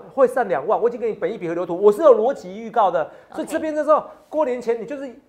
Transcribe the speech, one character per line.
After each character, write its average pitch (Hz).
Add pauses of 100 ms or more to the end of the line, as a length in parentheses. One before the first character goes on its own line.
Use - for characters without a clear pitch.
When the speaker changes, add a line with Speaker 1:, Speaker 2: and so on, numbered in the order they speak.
(140)
Speaker 1:
会 269
上 240
两 156
万， 196
我 202
已 240
经 233
给 233
你 202
本 175
益 233
比 170
和 170
流 175
图， 170
我 208
是 254
有 285
逻 226
辑 190
预 226
告 202
的。 165 (280)
Speaker 2:
OK。 -
Speaker 1:
所 311
以 233
这 311
边 311
的 302
时 208
候， - (240)
过 202
年 247
前 233
你 214
就 285
是 269 (180)